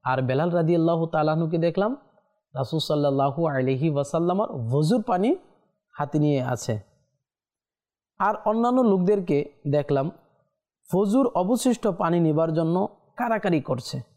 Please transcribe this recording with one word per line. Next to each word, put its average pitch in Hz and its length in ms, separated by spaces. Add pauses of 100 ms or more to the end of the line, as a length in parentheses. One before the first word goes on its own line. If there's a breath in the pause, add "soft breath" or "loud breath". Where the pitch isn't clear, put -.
আর 131 180
বেলাল 135 280
রাদিয়াল্লাহু 165 560
তাআলা 156 260
আনহুকে 165 260
দেখলাম 190 380 (580)
রাসূল 139 260
সাল্লাল্লাহু 143 640
আলাইহি 135 440
ওয়াসাল্লামার 151 880
ওযুর 180 260
পানি 220 340 (640)
হাতে 147 200
নিয়ে 147 240
আছে। 123 380 (1400)
আর 208 160 (100)
অন্যান্য 233 360
লোকদেরকে 185 680 (200)
দেখলাম 143 400 (800)
ফজুর 208 340
অবশিষ্ট 220 640
পানি 175 320
নেবার 160 320
জন্য 170 360 (280)
কাড়াকাড়ি 208 440
করছে। 127 400 (160)